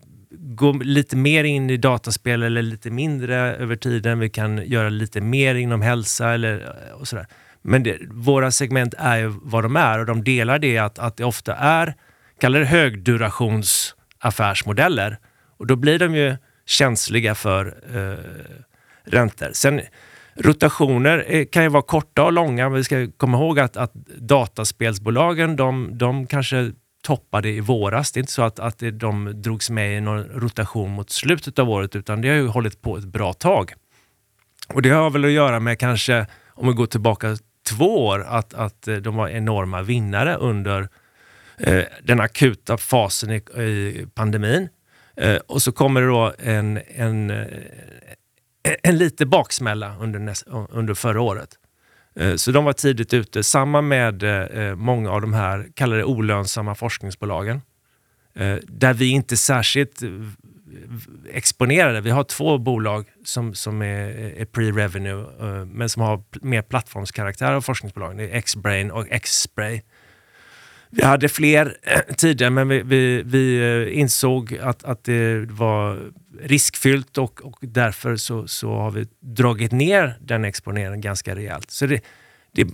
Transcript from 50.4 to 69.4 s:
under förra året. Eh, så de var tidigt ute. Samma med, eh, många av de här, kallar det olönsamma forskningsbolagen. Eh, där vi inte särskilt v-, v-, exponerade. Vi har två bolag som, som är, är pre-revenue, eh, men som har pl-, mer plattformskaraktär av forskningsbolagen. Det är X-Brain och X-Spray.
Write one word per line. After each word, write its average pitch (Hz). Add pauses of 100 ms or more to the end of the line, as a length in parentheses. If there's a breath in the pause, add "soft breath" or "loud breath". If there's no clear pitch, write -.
under 110
förra 110
året. 101 (640)
Eh, 87
så -
de 147
var 143
tidigt 123
ute. 110
Samma 147
med, 120
eh, 101
många 113
av 104
de 107
här, 98
kallar 120
det 107
olönsamma 104
forskningsbolagen. 101 (720)
Eh, 98 (120)
där 127
vi 127
inte 127
särskilt 139
v-, 107 (560)
v-, -
exponerade. 127
Vi 113
har 135
två 147
bolag 110 (200)
som, 117
som 107
är, 101 (320)
är 110
pre-revenue, 101 (160)
eh, 98
men 110
som 117
har 107
pl-, -
mer 120
plattformskaraktär 107
av 139
forskningsbolagen. 101
Det 107
är 95
X-Brain 101
och 107
X-Spray. 110 (1080 soft breath)